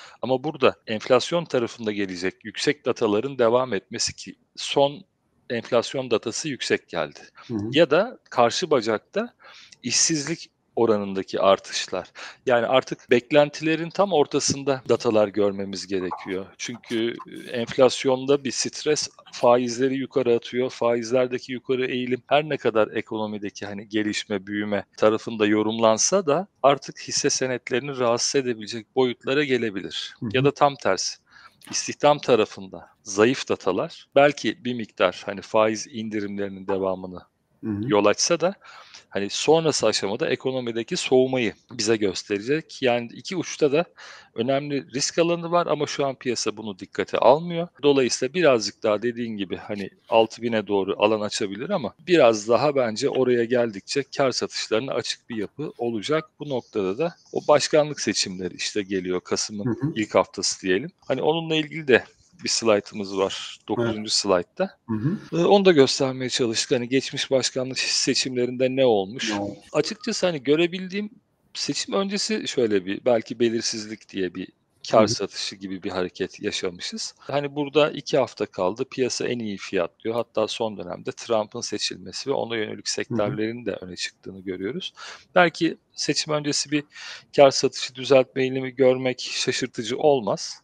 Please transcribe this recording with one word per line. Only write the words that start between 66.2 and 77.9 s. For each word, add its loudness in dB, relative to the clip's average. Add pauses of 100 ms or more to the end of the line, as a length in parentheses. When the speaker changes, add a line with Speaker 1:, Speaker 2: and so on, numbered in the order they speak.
Speaker 1:
çalıştık. -2
Hani 0
geçmiş -2
başkanlık 0
seçimlerinde 0
ne 4
olmuş? 2
Speaker 2:
Ne -2
olmuş? -8 (160)
Speaker 1:
Açıkçası -2
hani -2
görebildiğim 0 (440)
seçim -6
öncesi -2
şöyle 2
bir -6
belki 0
belirsizlik -2
diye -4
bir -8 (440)
kar 8
Speaker 2:
Hı 10
hı. 4
Speaker 1:
satışı -4
gibi -10
bir -6
hareket -6
yaşamışız. -6
Hani -6
burada 2